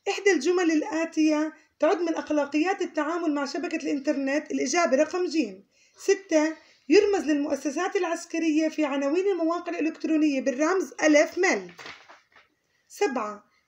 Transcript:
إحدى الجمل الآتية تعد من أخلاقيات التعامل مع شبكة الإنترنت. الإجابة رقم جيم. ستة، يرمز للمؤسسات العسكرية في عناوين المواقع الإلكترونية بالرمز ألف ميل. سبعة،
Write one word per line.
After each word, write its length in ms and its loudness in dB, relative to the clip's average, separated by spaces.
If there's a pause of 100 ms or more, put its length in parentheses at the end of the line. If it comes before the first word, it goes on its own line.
إحدى 220 2
الجمل 400 2
الآتية 840 0 (260)
تعد 220 2
من 140 -2
أخلاقيات 680 -2
التعامل 520 -2
مع 120 -2
شبكة 300 -6
الإنترنت. 760 -2
الإجابة 460 2
رقم 280 0
جيم. 380 -4 (340)
ستة، 580 0 (340)
يرمز 340 4
للمؤسسات 720 -2
العسكرية 760 0
في 160 -2
عناوين 420 0
المواقع 520 -2
الإلكترونية 600 0
بالرمز 520 0 (100)
ألف 340 6
ميل. 340 0 (1160)
سبعة، 560 -4 (240)